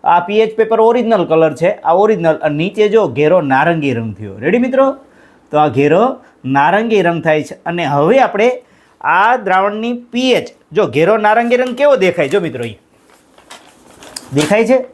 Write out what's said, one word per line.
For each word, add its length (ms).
આ 160
પીએચ 360
પેપર 240
ઓરિજિનલ 440
કલર 300
છે, 180
આ 200
ઓરિજિનલ. 420
અને 220
નીચે 320
જો 200
ઘેરો 320
નારંગી 540
રંગ 200
થયો. 240
રેડી, 200
મિત્રો? 380
તો 80
આ 100
ઘેરો 480
નારંગી 580
રંગ 200
થાય 200
છે. 120
અને 300
હવે 340
આપણે 440
આ 360
દ્રાવણની 560
પીએચ, 560
જો 140
ઘેરો 300
નારંગી 400
રંગ 200
કેવો 200
દેખાય? 320
જો 120
મિત્રો, 220
અહીંયા 180
દેખાય 320
છે? 280